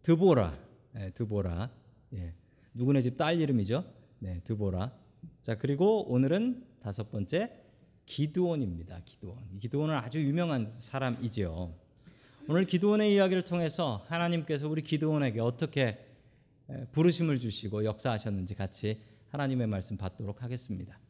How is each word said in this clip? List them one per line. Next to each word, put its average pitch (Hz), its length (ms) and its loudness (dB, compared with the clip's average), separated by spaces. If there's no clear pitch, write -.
드보라, 156 500 6
예, 95 160 -6
드보라, 104 560 -2
예. 87 220 -6
누구네 131 260 4
집 123 160 0
딸 165 240 2
이름이죠? 135 460 2
네, 90 260 -6
드보라. 104 480 -2
자, 113 160 -4
그리고 175 560 2
오늘은 180 500 2
다섯 104 280 -8
번째 160 400 -2
기드온입니다. 139 1040 -2
기드온. 101 320 -14
기드온은 147 340 0
아주 120 260 -4
유명한 147 460 0
사람이지요. 107 1080 -4
오늘 175 180 4
기드온의 208 480 4
이야기를 185 300 4
통해서 165 640 -2
하나님께서 165 600 0
우리 156 140 -2
기드온에게 147 580 2
어떻게, 120 640 0
에, 127 240 -10
부르심을 160 480 4
주시고 107 440 -4
역사하셨는지 104 720 -2
같이 107 440 -4
하나님의 131 400 -2
말씀 98 280 -4
받도록 98 460 -6
하겠습니다. 120 680 -8